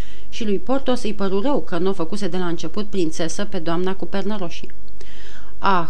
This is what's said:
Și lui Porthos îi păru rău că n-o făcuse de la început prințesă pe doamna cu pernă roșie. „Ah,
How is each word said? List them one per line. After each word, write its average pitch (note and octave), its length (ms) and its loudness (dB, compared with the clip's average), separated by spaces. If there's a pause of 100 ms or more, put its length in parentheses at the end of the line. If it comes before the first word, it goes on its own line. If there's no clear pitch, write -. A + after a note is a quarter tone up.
(300)
Și - 140 0
lui G#3 140 0
Porthos B3+ 460 0
îi G#3+ 100 0
păru G3 280 0
rău C4+ 200 0
că - 160 0
n-o F#3 160 0
făcuse F#3+ 340 0
de E3+ 100 0
la F3+ 100 0
început E3+ 380 0
prințesă F3 600 0
pe G3 140 0
doamna E3+ 360 0
cu - 100 -2
pernă G3+ 320 0
roșie. - 380 0 (840)
„Ah, F3+ 320 0